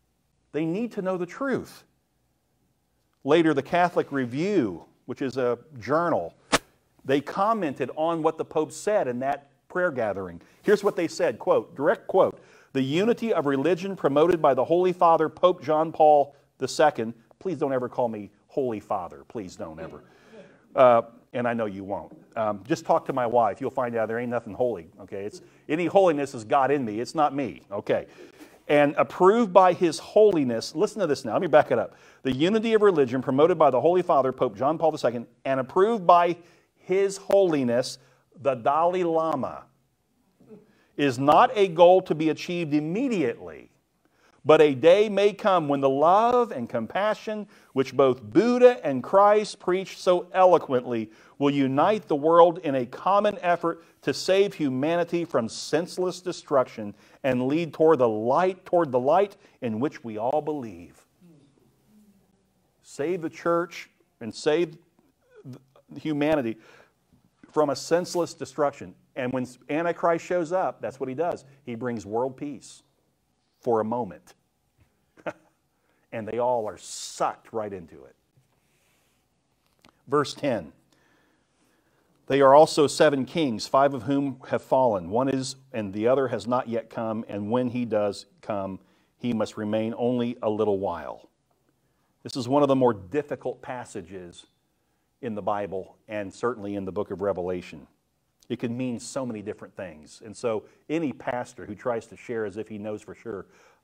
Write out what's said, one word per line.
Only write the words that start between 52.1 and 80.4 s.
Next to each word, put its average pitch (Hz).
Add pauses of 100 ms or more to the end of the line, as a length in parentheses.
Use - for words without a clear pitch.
world 170
in 160
a 127
common 202
effort 170 (180)
to 147
save 196
humanity 160
from 123
senseless 175
destruction 127 (280)
and 127
lead 156
toward 160
the 123
light, 139
toward 170
the 123
light 170 (240)
in 110
which 135
we 110
all 131
believe." 117 (1800)
Save 165
the 160
church 170 (300)
and 110
save 160 (680)
th-, -
humanity 147 (960)
from 151
a 135
senseless 170
destruction. 131 (220)
And 127
when 127 (220)
Antichrist 170
shows 175
up, 175
that's 131
what 131
he 131
does. 151 (200)
He 123
brings 113
world 123
peace 143 (760)
for 113
a 107
moment. 110 (920)
<laughs> - (760)
And 113
they 110
all 120
are 90
sucked -
right 107
into 82
it. 65 (1900)
Verse 143
ten. 98 (1500)